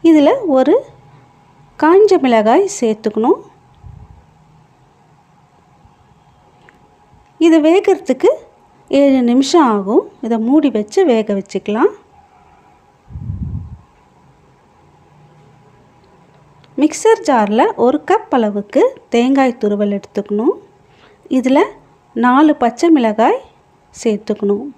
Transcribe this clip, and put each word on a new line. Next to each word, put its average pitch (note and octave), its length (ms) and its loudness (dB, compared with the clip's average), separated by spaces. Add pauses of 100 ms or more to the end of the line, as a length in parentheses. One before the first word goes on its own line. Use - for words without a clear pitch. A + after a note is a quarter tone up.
இதுல D#4 220 4 (240)
ஒரு C4 180 2 (1080)
காஞ்ச F#4+ 400 4
மிளகாய் A#3+ 420 2 (140)
சேர்த்துக்கணும். A3 600 -2 (4000)
இது E4 200 4
வேகிறதுக்கு F4+ 640 0 (680)
ஏழு C4+ 280 2
நிமிஷம் C4+ 360 2 (100)
ஆகும். G3+ 280 -2 (240)
இதை A3+ 120 -2 (100)
மூடி D4 260 0
வச்சு G#3+ 280 -2 (100)
வேக G#3+ 260 -2
வச்சுக்கலாம். G#3 540 -4 (4000)
மிக்சர் G#4+ 480 0
ஜார்ல A3 340 0 (220)
ஒரு D4 140 0 (100)
கப் G#4 280 -2
அளவுக்கு G#3 460 -2 (320)
தேங்காய் B3+ 480 0
துருவல் G#3 340 -2
எடுத்துக்கணும். G#3 560 -4 (840)
இதுல C4 240 2 (640)
நாலு D4 280 4 (100)
பச்சை A#3 340 0
மிளகாய் A3+ 420 0 (640)
சேர்த்துக்கணும். G#3 760 -4